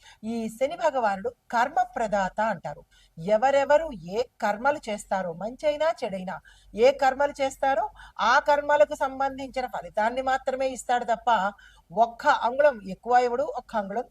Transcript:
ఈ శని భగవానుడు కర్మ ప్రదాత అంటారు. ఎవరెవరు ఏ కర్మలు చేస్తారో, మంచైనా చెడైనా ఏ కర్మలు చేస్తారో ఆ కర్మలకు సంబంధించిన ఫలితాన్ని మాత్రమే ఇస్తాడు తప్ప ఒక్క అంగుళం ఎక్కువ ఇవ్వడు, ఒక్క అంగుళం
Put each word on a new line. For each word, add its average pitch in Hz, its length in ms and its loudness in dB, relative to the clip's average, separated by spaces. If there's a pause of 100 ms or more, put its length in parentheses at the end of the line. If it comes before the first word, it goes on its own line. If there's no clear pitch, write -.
(240)
ఈ 226 260 -6
శని 262 260 -2
భగవానుడు 247 600 0 (160)
కర్మ 262 300 2
ప్రదాత 208 600 -2
అంటారు. 165 440 -6 (380)
ఎవరెవరు 277 680 4
ఏ 185 300 -6 (180)
కర్మలు 240 380 0 (100)
చేస్తారో, 190 440 -4
మంచైనా 294 600 -2 (100)
చెడైనా 185 380 -8 (340)
ఏ 240 160 6
కర్మలు 269 500 0
చేస్తారో 277 480 -2 (300)
ఆ 233 200 4
కర్మలకు 294 560 4
సంబంధించిన 269 680 -4
ఫలితాన్ని 226 560 -4
మాత్రమే 262 460 -2
ఇస్తాడు 247 360 -2
తప్ప 202 500 0 (380)
ఒక్క 233 360 2
అంగుళం 262 600 2
ఎక్కువ 226 300 0
ఇవ్వడు, 247 260 2
ఒక్క 285 320 -8
అంగుళం 208 360 -4